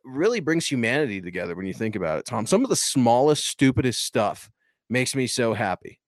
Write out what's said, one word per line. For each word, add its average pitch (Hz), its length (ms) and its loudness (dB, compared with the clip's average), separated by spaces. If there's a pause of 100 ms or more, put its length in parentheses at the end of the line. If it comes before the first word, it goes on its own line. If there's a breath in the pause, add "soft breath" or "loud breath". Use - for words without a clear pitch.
really 180 360 0
brings 160 300 0
humanity 120 500 0
together 87 340 -6
when 92 120 -8
you 92 80 -4
think 110 220 -4
about 80 220 -2
it, - 60 -8
Tom. 113 220 -4
Some 202 180 2
of - 60 -2
the 175 60 2
smallest, 131 720 4
stupidest 127 560 2
stuff - 480 -2 (440)
makes 127 200 0
me 127 120 0
so 113 260 0
happy. 101 560 -4